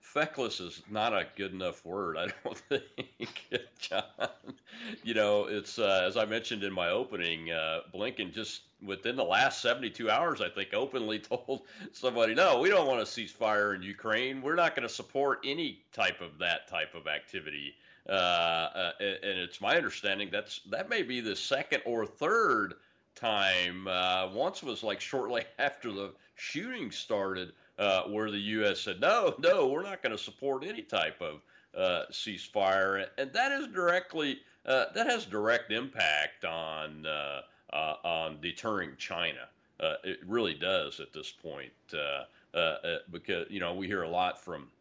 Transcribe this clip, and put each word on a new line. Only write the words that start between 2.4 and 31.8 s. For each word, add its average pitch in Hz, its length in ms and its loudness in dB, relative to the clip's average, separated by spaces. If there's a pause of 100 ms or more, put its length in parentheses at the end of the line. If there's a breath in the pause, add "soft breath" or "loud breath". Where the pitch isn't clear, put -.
don't - 140 -6
<laughs> - 120 -20
think, - 920 -6 (180)
John. - 240 -4 (1000 loud breath)
You 117 100 -4
know, 104 320 4
it's, 104 340 -6
uh, 98 260 6
as 95 120 0
I 110 80 4
mentioned 110 380 -4
in 98 100 -2
my 90 160 0
opening, 85 640 -2
uh, 80 300 -2 (120)
Blinken 104 400 -4
just - 300 -8 (220)
within 98 300 -4
the 131 80 2
last 101 380 4
seventy-two 117 480 0
hours, 135 320 4
I 90 80 0
think, 98 240 -4
openly 110 460 0
<laughs> - 0 -
told - 420 -4 (320 loud breath)
somebody, 117 420 4
"No, 156 240 8
we 170 100 6
don't 185 160 8
want 127 140 4
a 107 60 2
ceasefire 104 720 0
in 92 60 -8
Ukraine. 113 600 -2
We're 147 140 0
not 170 200 4
gonna 120 140 -2
support - 560 0
any 139 380 -2 (100)
type 92 260 2
of 80 200 -10
that 85 280 0
type 82 280 -4
of 80 120 -8
activity." 76 680 -6 (340 loud breath)
Uh, - 20 0
uh, 85 880 2
and, 98 240 -2
and 95 160 -2
it's 87 220 -6
my 120 160 4
understanding 101 540 -2
that's, - 280 -4 (100)
that 147 200 -4
may 226 120 0
be 123 200 -2
the 107 140 -2
second 139 500 0
or 113 200 0
third 147 680 2 (400 soft breath)
time. 95 720 2
Uh, 92 460 2
once 156 300 -2
was, 117 200 -6
like, 101 180 -2
shortly 117 500 -2
<laughs> - 80 -18
after 135 320 -2
the 98 220 -6 (220 soft breath)
shooting 196 560 -8
started, 95 600 -2 (280 soft breath)
uh, 95 240 4
where 107 260 -2
the 104 80 -4
U 107 280 0
S 98 140 4
said, 95 220 -4
"No, 190 380 4
no, 165 280 6
we're 147 140 0
not 196 220 -8
gonna 113 160 -2
support 135 440 -4
any 214 200 -8
type 82 360 0
of, 78 220 -6 (340 soft breath)
uh, 90 360 2